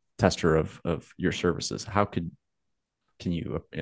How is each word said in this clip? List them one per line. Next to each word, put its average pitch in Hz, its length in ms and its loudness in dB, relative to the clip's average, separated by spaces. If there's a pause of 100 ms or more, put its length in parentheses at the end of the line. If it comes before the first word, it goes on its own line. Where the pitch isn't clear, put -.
(180)
tester 87 380 4
of, 80 280 -2
of 82 320 -4
your 85 160 0
services. - 520 -2
How 101 200 2
could, 85 260 -6 (920)
can 90 100 -4
you, - 320 -6 (200)